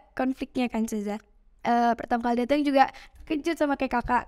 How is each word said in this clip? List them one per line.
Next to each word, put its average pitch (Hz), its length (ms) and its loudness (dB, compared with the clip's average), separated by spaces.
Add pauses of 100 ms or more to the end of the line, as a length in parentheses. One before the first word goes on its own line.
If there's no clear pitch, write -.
(140)
konfliknya 262 520 -2
kan, 226 180 -2
Ustazah. 208 380 -6 (400)
Eh, 233 320 2
pertama 233 320 -2
kali 240 160 0
datang 285 220 2
juga 269 260 4 (320)
terkejut 320 320 -2
sama 285 220 0
kayak 262 180 -4
Kakak 240 340 0